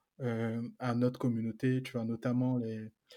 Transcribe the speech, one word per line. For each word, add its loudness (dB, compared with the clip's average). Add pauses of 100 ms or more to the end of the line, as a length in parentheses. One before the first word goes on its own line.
(220)
euh, 0 (180)
à 0
notre 2
communauté, 0
tu -10
vois, -2
notamment 2
les, -4 (280)